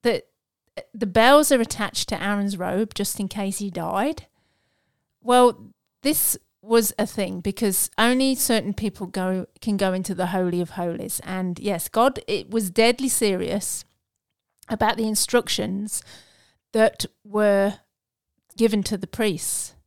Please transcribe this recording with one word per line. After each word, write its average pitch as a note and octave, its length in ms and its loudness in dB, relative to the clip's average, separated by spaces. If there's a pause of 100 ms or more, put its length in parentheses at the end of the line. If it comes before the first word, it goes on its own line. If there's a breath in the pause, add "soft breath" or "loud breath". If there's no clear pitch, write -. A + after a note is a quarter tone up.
The, A3+ 200 0 (720)
the G#3 120 -4
bells C4 440 6
are B3+ 100 4
attached - 500 -4
to G3 120 -6
Aaron's G3+ 340 -2
robe F#3 380 -4
just - 240 -4
in G3 80 -2
case G3 320 -6
he G3+ 120 -6
died. F3+ 580 -4 (920)
Well, B3 520 4 (300)
this - 360 0 (240)
was A3 340 2
a G#3+ 120 -2
thing F#3+ 320 -6
because G3 580 -2
only B3+ 380 4
certain A3 360 0
people G3 360 -6
go, F#3 380 -4 (140)
can G#3 160 -2
go F#3+ 160 2
into F#3 220 -4
the F3+ 140 -2
Holy F3+ 320 0
of E3+ 100 -4
Holies. F3 540 -6
And F#3 340 -4
yes, F3+ 300 -4
God, B3 400 2
it F3 240 -4
was G#3 180 -2
deadly A#3+ 380 2
serious G3 760 -2 (840)
about A3 280 0
the A3 120 -2
instructions G#3+ 960 -2 (680 loud breath)
that - 360 2 (180)
were G3+ 560 2 (760)
given A3 280 2
to A3 120 -4
the F#3 120 -8
priests - 680 -4 (120)